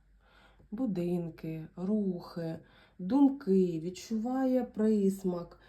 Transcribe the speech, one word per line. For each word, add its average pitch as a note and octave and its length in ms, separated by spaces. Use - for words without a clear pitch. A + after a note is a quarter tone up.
Будинки, E3+ 960
рухи, F3+ 840
думки, F#3+ 840
відчуває B3 840
присмак, G3 1040